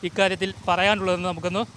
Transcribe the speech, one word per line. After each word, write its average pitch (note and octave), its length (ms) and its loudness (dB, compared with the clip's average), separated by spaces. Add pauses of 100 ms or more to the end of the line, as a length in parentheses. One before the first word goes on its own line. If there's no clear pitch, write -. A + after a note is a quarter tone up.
ഇക്കാര്യത്തിൽ F#3+ 400 0 (180)
പറയാനുള്ളതെന്ന് F#3 640 2
നമുക്കൊന്ന് F3+ 320 -2 (140)